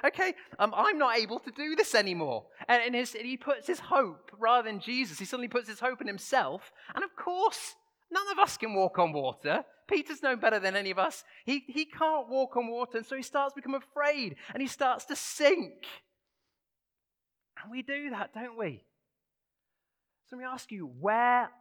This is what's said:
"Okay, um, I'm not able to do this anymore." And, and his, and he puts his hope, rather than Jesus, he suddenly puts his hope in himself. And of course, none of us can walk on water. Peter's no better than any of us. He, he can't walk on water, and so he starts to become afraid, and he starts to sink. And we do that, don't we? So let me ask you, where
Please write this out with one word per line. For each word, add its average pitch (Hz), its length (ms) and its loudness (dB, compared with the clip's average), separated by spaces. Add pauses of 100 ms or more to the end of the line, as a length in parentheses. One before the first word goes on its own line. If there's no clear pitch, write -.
"Okay, 370 280 2 (260)
um, 214 160 2
I'm 311 220 4
not 247 200 4
able 220 220 0
to 254 120 -12
do 302 220 -6
this 320 220 2
anymore." 170 500 0 (220)
And, 240 160 6
and 247 100 -2
his, 240 220 -2
and 226 100 -10
he 254 120 -6
puts 269 280 -4
his 339 140 -2
hope, 196 580 0
rather 226 320 4
than 208 120 -6
Jesus, 226 360 -2
he 196 60 -10
suddenly 240 240 -6
puts 233 220 -2
his 214 100 -14
hope 254 220 -2
in - 60 -6
himself. 202 640 -2 (200)
And - 120 -6
of - 100 -12
course, - 600 -2 (360)
none 349 180 -2
of 302 100 0
us - 180 4
can 220 180 -4
walk 190 240 4
on 165 140 4
water. 143 500 0 (240)
Peter's 302 340 0
no 262 140 2
better 220 240 2
than 190 160 0
any 196 160 -2
of 185 80 -2
us. 285 240 -2 (220)
He, 269 200 -2
he 285 200 -4
can't 311 420 0
walk 262 300 0
on 240 100 0
water, 240 300 -4
and 226 100 -8
so 269 80 -8
he 269 80 -6
starts 277 300 -2
to 277 80 -14
become 269 140 -4
afraid, 277 600 -2 (180)
and 247 80 -4
he 269 60 -2
starts 254 380 0
to - 100 -8
sink. 294 720 2 (1800)
And 214 80 -16
we 247 120 -8
do 277 260 -6
that, 208 240 -6
don't 233 240 -12
we? 180 260 -6 (1500)
So 262 60 -14
let 247 60 -14
me 254 100 -8
ask 254 220 -12
you, 170 260 -10
where 233 500 4 (120)